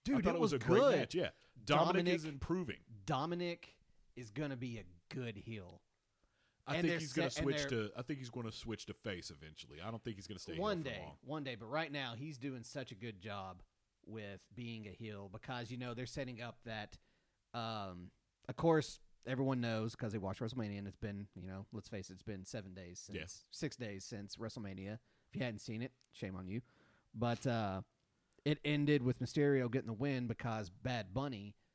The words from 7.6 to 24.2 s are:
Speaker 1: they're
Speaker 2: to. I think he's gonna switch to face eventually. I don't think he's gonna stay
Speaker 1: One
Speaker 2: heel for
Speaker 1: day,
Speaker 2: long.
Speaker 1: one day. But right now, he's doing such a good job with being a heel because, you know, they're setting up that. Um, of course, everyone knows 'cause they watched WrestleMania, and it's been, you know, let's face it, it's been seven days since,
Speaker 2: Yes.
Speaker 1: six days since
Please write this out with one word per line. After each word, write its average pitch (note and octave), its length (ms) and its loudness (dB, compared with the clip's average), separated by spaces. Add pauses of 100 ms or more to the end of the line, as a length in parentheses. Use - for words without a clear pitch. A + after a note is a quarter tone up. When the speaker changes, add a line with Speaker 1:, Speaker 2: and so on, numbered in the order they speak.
Speaker 1:
they're A2 180 2
Speaker 2:
to. G2 80 -10
I B2 60 -4
think C#3+ 180 -6
he's B2 100 -8
gonna A#2 220 -6
switch - 340 -6
to G#2 80 -6
face F#2 360 -6
eventually. D2+ 500 -14
I G2 100 -6
don't A2+ 120 -6
think A2+ 140 -6
he's G2 100 -12
gonna G2 120 -8
stay D#3+ 200 -6
Speaker 1:
One G3 200 0
Speaker 2:
heel D#3 60 -4
for C3+ 140 -4
Speaker 1:
day, F2+ 60 -8
Speaker 2:
long. D2 180 -12
Speaker 1:
one D3 220 -6
day. C3 120 -6
But A2 100 -12
right D3 240 -2
now, C3+ 240 -4
he's C#3 240 -8
doing B2+ 240 -6
such C3 300 -8
a - 20 -10
good G#2+ 260 -10
job F#2+ 420 -8 (440)
with G2+ 340 -10 (140)
being A#2 320 -8
a G2+ 40 -10
heel G2+ 420 -10
because, A#2+ 380 -8
you B2+ 60 -6
know, B2 180 -4
they're B2 120 -4
setting B2 360 -6
up A#2 220 -8
that. A2 340 -8 (560)
Um, G2+ 560 -4 (380)
of B2 80 -6
course, D#3+ 440 4 (260)
everyone C3 340 2
knows A2+ 340 2
'cause A2 180 -2
they A2 60 -2
watched F#2+ 220 -2
WrestleMania, A2+ 380 -2
and G2+ 100 -6
it's F#2+ 80 -10
been, G2+ 380 -4
you F#2 120 -10
know, F#2+ 260 -8
let's G#2+ 160 -8
face F#2+ 220 -6
it, F#2 40 -12
it's F#2+ 80 -16
been G2 220 -6
seven F#2+ 300 -8
days F2+ 240 -12
since, G2+ 200 -10
Speaker 2:
Yes. - 320 -10
Speaker 1:
six - 260 -4
days G2+ 280 -6
since G2+ 320 -8